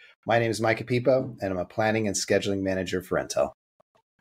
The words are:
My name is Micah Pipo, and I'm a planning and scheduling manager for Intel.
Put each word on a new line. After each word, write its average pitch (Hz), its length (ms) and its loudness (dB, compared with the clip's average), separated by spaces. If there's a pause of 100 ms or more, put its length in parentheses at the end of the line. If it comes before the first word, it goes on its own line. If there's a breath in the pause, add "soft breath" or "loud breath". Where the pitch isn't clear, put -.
(260 soft breath)
My 117 140 4
name 117 100 2
is 107 100 -2
Micah 110 220 2
Pipo, 127 580 0
and 98 120 -2
I'm 92 60 -4
a 87 60 -2
planning 110 440 0
and 95 80 -2
scheduling 98 440 0
manager 92 400 -2
for 87 160 -2
Intel. 71 360 -2 (680)